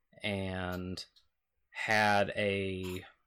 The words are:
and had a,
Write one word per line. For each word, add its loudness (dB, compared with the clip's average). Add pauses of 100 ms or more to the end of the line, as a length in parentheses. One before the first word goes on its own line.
(220)
and -4 (680)
had 4
a, -2 (220)